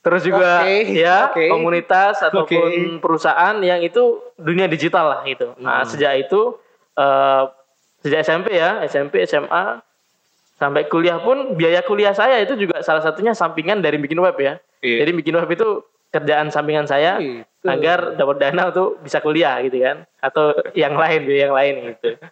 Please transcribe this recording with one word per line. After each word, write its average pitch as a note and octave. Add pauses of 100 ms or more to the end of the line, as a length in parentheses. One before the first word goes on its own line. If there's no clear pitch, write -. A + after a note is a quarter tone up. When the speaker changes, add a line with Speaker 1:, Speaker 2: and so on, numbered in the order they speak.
Speaker 1:
Terus F3
juga F3+
Speaker 2:
Oke, G3
Speaker 1:
ya F3+
Speaker 2:
oke. E3+
Speaker 1:
komunitas F3
ataupun E3+
Speaker 2:
Oke. D3
Speaker 1:
perusahaan D#3+
yang F3+
itu A#3 (180)
dunia E3+
digital D#3+
lah C3
gitu. B2+
Nah, B2+
Speaker 2:
Hmm. A#2+
Speaker 1:
sejak C#3
itu, G#3+ (400)
eh, C3+ (560)
sejak D3+
S D#3+
M E3+
P F#3+
ya, F#3+
S D3
M C#3+
P, F3+
S D#3+
M C#3+
A, G3+ (720)
sampai C#3+
kuliah E3+
pun C4
biaya E3+
kuliah G3+
saya A#3+
itu G#3
juga F#3
salah D#3+
satunya G3
sampingan E3+
dari D3+
bikin D3
web F3
ya. C#3 (240)
Speaker 2:
Iya. B2
Speaker 1:
Jadi D#3 (100)
bikin D#3+
web E3+
itu G#3+ (240)
kerjaan D3+
sampingan D3
saya D#3+
Speaker 2:
Gitu. B2 (240)
Speaker 1:
agar E3
dapat C#3
dana E3+
untuk F3+
bisa D3
kuliah D3+
gitu B2+
kan, D3+ (160)
atau D3+ (160)
yang C#3+
lain, D#3+
yang C#3
lain C3
gitu. A#2 (140)